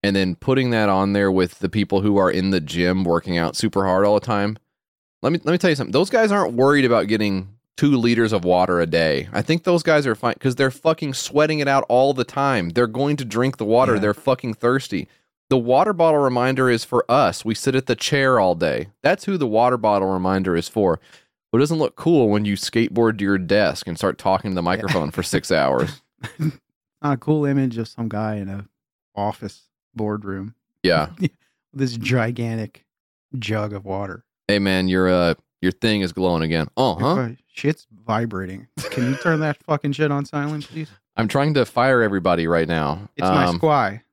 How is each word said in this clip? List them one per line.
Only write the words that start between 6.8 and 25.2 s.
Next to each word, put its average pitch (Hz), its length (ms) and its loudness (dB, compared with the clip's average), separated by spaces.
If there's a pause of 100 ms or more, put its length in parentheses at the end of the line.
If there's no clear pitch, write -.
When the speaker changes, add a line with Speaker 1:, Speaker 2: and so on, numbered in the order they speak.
Speaker 1:
about 113 220 2
getting 101 420 -2 (260)
two 143 200 2
liters 117 380 2
of 95 100 0
water 90 360 2
a 82 80 2
day. 80 440 0
I - 120 -2
think 165 200 -2
those 175 200 0
guys 147 240 2
are 113 80 0
fine 120 240 -2
'cause 131 160 -2
they're 135 160 0
fucking 160 420 -4
sweating 151 460 0
it 139 80 -2
out 139 220 2
all 131 260 4
the 127 80 -2
time. 127 480 -2
They're 120 160 2
going 139 300 -2
to 135 80 -8
drink 120 320 -2
the 110 80 -4
water. 120 300 4
Speaker 2:
Yeah. 104 40 0
Speaker 1:
They're 104 160 0
fucking 127 400 -2
thirsty. 120 520 -2 (420)
The 131 100 4
water 135 340 2
bottle 160 260 4
reminder 131 520 2
is 117 120 0
for - 260 0
us. 120 360 2
We 113 100 -2
sit 131 200 -2
at 131 100 0
the - 100 0
chair 135 440 0
all 92 160 4
day. 80 320 -2 (160)
That's 170 220 0
who 196 120 -2
the 143 100 -2
water 120 300 2
bottle 104 340 2
reminder 92 440 0
is 85 120 -2
for. 92 320 0 (520)
But 113 80 2
it - 20 4
doesn't 156 180 0
look - 160 -2
cool 147 340 4
when 104 160 2
you 101 100 0
skateboard 113 640 0
to 104 40 -2
your 98 140 2
desk 92 500 0
and 85 100 -6
start 92 200 -2
talking 95 340 -2
to 92 40 -4
the 90 60 -2
Speaker 2:
Yeah. 85 40 -2 (100)
Speaker 1:
microphone 92 360 -2
for 92 120 -6